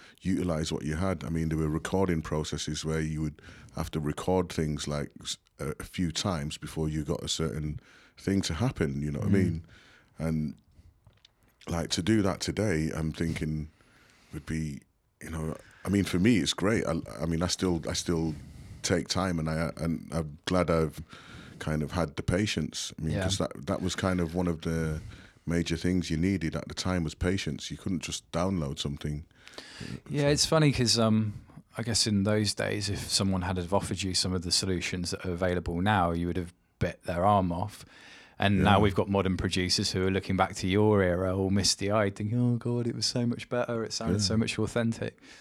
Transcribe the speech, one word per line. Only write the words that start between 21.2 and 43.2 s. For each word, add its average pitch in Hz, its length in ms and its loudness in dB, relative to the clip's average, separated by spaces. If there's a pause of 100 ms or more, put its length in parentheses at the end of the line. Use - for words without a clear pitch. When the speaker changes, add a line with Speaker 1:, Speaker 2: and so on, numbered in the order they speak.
Speaker 1:
kind 78 220 0
of 73 100 -2
had 82 260 -2
the - 60 -6
patience. - 760 -2
I - 40 -6
mean, 78 120 0
Speaker 2:
Yeah. 95 80 0
Speaker 1:
'cause 92 160 0
that, - 260 -4
that 98 160 -2
was 90 140 -2
kind 92 240 2
of 85 160 -2
one 90 120 2
of 80 140 -2
the 80 400 -2 (440)
major 85 320 0
things 90 320 0
you 80 80 0
needed 82 380 0
at - 120 -6
the - 60 -12
time 90 300 -2
was 76 120 -4
patience. 90 560 -2
You 76 60 -8
couldn't 90 240 -4
just - 300 -8
download 82 480 -2
something. 73 460 -4 (840)
Speaker 2:
Yeah, 143 180 2
it's 147 180 4
funny 156 260 6
'cause, 117 280 4
um, 110 340 4 (440)
I 113 60 -6
guess 110 220 2
in 101 180 4
those 104 300 2
days, 104 360 -2
if - 200 -4
someone 95 340 2
had 92 140 -2
have 87 160 -2
offered 95 300 0
you 92 100 -2
some 92 200 0
of 90 80 -2
the 85 100 -4
solutions 90 600 0
that - 140 -6
are 92 60 -2
available 87 500 0
now, 95 300 4
you 85 160 0
would 87 100 -2
have 87 160 -6 (260)
bit - 260 -2
their 87 200 0
arm 98 260 4
off. 92 340 -6 (540)
And 101 240 4
now 101 140 8
Speaker 1:
Yeah. 104 60 8
Speaker 2:
we've 98 120 4
got 104 140 2
modern 95 260 2
producers 92 560 0
who 92 140 2
are 95 60 4
looking 95 260 0
back 95 200 4
to 98 100 -2
your 104 340 6
era 92 340 2
all 95 140 2
misty-eyed, 101 640 2
thinking, 107 220 -2
"Oh 120 200 4
God, 120 280 -2
it 117 100 -2
was 113 120 -2
so 120 180 0